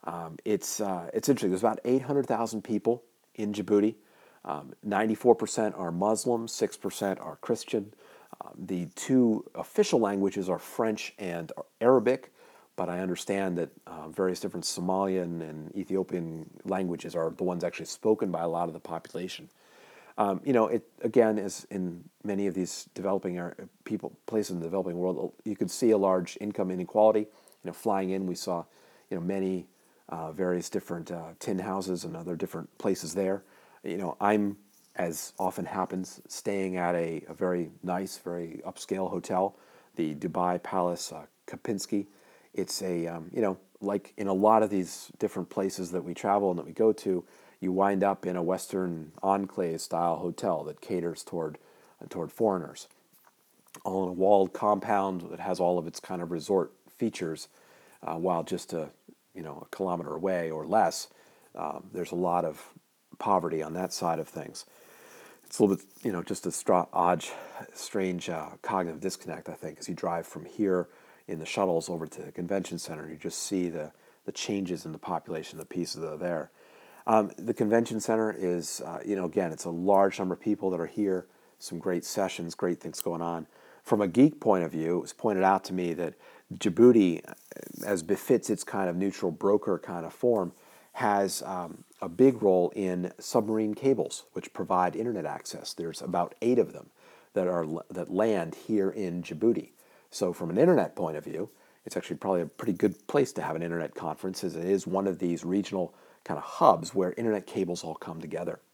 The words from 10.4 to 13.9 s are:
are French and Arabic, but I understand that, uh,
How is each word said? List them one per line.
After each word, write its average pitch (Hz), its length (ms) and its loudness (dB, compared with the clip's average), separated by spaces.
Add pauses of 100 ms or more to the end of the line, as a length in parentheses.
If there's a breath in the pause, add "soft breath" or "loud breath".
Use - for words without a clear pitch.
are 87 100 0
French - 600 -4
and 85 340 -6 (280)
Arabic, 123 520 4 (440 loud breath)
but 90 120 -2
I 87 120 -4
understand 92 580 -2
that, 82 120 -2 (160)
uh, 78 220 -14